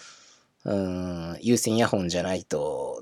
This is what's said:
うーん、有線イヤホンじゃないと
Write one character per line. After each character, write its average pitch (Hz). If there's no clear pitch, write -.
う -
ー 90
ん、 -
有 117
線 110
イ 117
ヤ 113
ホ 104
ン 87
じ 87
ゃ 87
な 92
い -
と 69